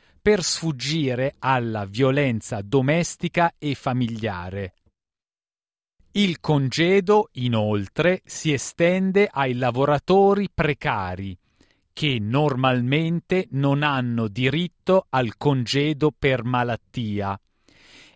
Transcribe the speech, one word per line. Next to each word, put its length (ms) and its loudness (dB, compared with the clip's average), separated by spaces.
per 220 2
sfuggire 960 -2
alla 460 -2
violenza 760 0
domestica 960 0
e 200 -6
familiare. 1000 -4
Il 280 0
congedo, 920 2
inoltre, 920 0
si 280 -4
estende 800 0
ai 240 -2
lavoratori 1000 2
precari, 840 -4
che 280 -2
normalmente 1300 0
non 340 0
hanno 420 0
diritto 840 0
al 260 0
congedo 800 0
per 260 0
malattia, 960 -4